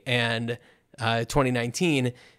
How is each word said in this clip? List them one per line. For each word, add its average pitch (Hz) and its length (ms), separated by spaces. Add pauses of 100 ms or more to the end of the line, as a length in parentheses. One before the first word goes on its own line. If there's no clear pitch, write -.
and, 117 520 (420)
uh, 113 240
twenty 131 260
nineteen, 123 640 (260)